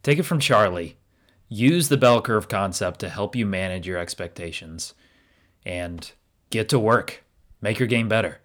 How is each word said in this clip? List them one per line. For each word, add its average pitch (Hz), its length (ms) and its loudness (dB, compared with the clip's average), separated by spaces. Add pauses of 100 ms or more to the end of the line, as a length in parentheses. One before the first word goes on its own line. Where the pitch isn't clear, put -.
take 147 160 2
it 175 40 0
from 156 160 0
Charlie. 92 580 2 (520)
Use 139 400 4
the 139 80 4
bell 120 240 6
curve 107 260 0
concept 95 520 -4
to 90 100 -6
help 101 260 -6
you 117 100 0
manage 92 420 -4
your 90 100 -6
expectations 85 960 -10 (720)
and 87 460 -10 (400)
get 110 180 -2
to 131 100 2
work. 113 440 0 (380)
Make 107 180 -2
your 123 80 2
game 113 200 0
better. 104 380 0